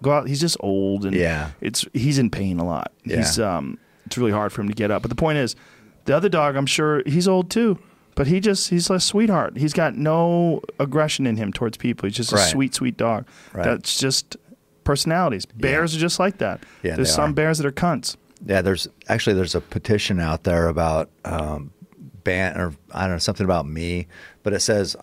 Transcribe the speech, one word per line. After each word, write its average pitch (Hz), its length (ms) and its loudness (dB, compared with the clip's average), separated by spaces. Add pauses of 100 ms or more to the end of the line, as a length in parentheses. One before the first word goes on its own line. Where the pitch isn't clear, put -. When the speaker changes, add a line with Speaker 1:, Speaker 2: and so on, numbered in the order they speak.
Speaker 1:
go 139 120 2
out." 147 140 2
He's 139 140 -2
just 165 200 0
old, 98 440 0
and 95 100 0
Speaker 2:
Yeah. 80 340 0 (100)
Speaker 1:
it's, - 340 -4
he's 139 240 2
in 123 140 4
pain 95 280 -2
a 85 60 -2
lot. 82 260 -4 (120)
Speaker 2:
Yeah. - 140 -2
Speaker 1:
He's, 78 220 2
um, 85 380 -2 (280)
it's - 120 -8
really 120 140 2
hard 104 200 0
for - 100 -6
him 101 80 -2
to 104 60 -4
get 107 140 0
up. 101 140 0
But 113 60 -4
the 123 60 -4
point 156 220 0
is, 127 180 -2 (500)
the 135 100 4
other 175 140 4
dog, 151 260 2
I'm 139 100 0
sure 151 400 2
he's 175 220 2
old 185 240 2
too, 220 260 2 (380)
but 139 120 0
he 180 140 4
just, 196 280 0
he's 175 200 2
a 185 100 2
sweetheart. 196 580 2
He's 147 160 0
got 160 220 0
no 170 680 2 (180)
aggression 143 480 0
in 113 100 0
him 104 160 -2
towards 113 240 -4
people. 120 300 -2
He's 104 100 -4
just 117 160 -4
a - 20 4
Speaker 2:
Right. 98 140 6
Speaker 1:
sweet, 135 260 0
sweet 127 220 -2
dog. 113 280 -2 (280)
Speaker 2:
Right. 90 100 -4
Speaker 1:
That's - 340 -2
just - 380 -2 (480)
personalities. 151 600 0 (100)
Speaker 2:
Yeah. 113 60 -16
Speaker 1:
Bears 156 340 2
are 160 40 -4
just 170 200 0
like 185 200 0
that. 98 220 -4 (220)
Speaker 2:
Yeah, 85 120 -2
Speaker 1:
There's 135 140 0
Speaker 2:
they - 60 2
Speaker 1:
some 151 160 2
Speaker 2:
are. - 20 -6
Speaker 1:
bears 156 260 2
that 147 80 0
are 139 40 0
cunts. 165 440 -2 (300)
Speaker 2:
Yeah, 95 160 2
there's, 90 260 0 (200)
actually, 110 280 2
there's 92 200 0
a 85 60 0
petition 101 580 -2
out 80 240 -2
there 85 240 2
about, 80 420 0 (160)
um, 76 460 -6 (520)
ban, 92 360 0
or 87 140 -2 (180)
I - 120 -6
don't 95 80 0
know, 87 80 -2
something 98 260 -2
about 85 220 2
me, 85 400 -4 (360)
but 104 100 -2
it 101 80 0
says, 104 420 0